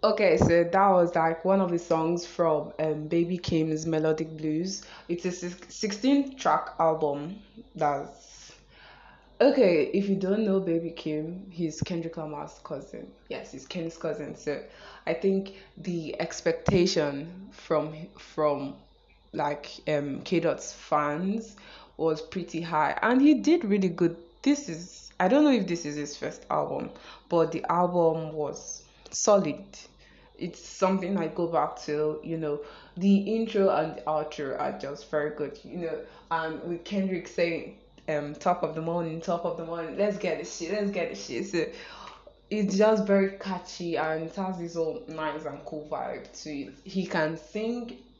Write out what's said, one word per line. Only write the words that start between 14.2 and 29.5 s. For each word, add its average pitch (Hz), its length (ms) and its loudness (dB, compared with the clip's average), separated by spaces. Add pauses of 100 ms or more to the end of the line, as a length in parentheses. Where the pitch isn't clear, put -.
So - 260 -6 (440)
I 165 80 2
think 196 400 0 (220)
the 165 440 -6
expectation 170 1300 0
from, 156 420 -2 (240)
from, 139 560 -2 (580)
like, 147 380 -4 (160)
um, 143 360 -2
K 170 180 2
Dot's 151 320 -2
fans 156 840 -2 (420)
was 156 260 0
pretty 170 380 -6
high, 160 420 0
and 247 180 4
he 294 140 8
did 294 300 4
really 196 240 4
good. 170 280 2 (240)
This 285 280 2
is, 170 520 -12
I 185 80 4
don't 285 160 6
know 285 80 8
if 208 160 4
this 170 160 -2
is 147 100 -6
his 147 220 -6
first - 340 -8
album, 139 400 -2 (380)
but 165 240 4
the 160 180 -4
album 170 640 4
was - 500 -6 (280)
solid. 190 540 2 (720)